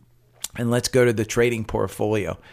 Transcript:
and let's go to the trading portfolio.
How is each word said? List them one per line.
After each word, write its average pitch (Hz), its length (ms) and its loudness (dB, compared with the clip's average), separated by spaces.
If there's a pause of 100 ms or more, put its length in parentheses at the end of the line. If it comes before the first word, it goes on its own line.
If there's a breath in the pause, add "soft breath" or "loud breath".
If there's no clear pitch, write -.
(560)
and 120 160 -2
let's 120 160 0
go 127 160 4
to 123 80 6
the 110 140 -2
trading 120 400 0
portfolio. 107 720 -2 (160 soft breath)